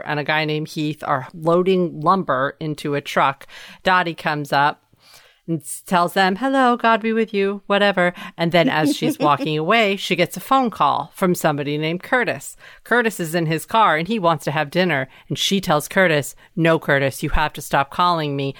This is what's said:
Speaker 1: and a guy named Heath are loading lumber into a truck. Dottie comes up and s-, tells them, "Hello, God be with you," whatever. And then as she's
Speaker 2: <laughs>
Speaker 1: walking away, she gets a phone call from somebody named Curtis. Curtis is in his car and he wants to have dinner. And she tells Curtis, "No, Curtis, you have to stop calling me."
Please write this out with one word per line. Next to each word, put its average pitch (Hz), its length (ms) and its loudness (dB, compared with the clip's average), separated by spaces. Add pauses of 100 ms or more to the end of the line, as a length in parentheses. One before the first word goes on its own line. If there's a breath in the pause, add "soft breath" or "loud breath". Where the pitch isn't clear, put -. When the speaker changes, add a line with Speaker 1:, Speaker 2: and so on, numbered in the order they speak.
Speaker 1:
and 147 140 -4
a 143 40 -4
guy 156 200 0
named 151 240 -4
Heath 151 340 -6
are 135 300 -2
loading 170 680 0
lumber 151 600 0
into 151 340 -6
a 143 60 -2
truck. 147 460 -2 (380 loud breath)
Dottie 180 300 2
comes 147 380 -4
up 143 280 2 (680 soft breath)
and 165 120 -2
s-, - 240 -14
tells 175 280 0
them, 196 240 2
"Hello, 262 400 2
God 226 260 2
be 226 100 -2
with 220 220 -2
you," 196 320 -2
whatever. 196 480 2 (240 loud breath)
And 170 140 0
then 170 160 4
as 269 280 0
she's - 220 -2
Speaker 2:
<laughs> - 100 2
Speaker 1:
walking 160 300 0
away, 202 380 2
she - 180 -4
gets 160 220 0
a 180 40 -10
phone 262 300 2
call 143 460 0
from 180 180 2
somebody 147 420 -2
named 160 280 -4
Curtis. - 520 -2 (280 loud breath)
Curtis 226 340 0
is 160 160 -4
in 170 120 0
his 160 200 -2
car 202 300 4
and 165 100 -2
he 220 140 -2
wants 170 240 0
to 147 80 -4
have 147 180 -2
dinner. 165 380 0 (200 loud breath)
And 139 80 -6
she 196 240 0
tells 156 280 0
Curtis, 165 480 2 (180 soft breath)
"No, 165 240 4
Curtis, 139 460 0
you 143 60 -2
have 156 240 2
to - 60 -14
stop 143 300 -2
calling 165 460 0
me." 139 240 -4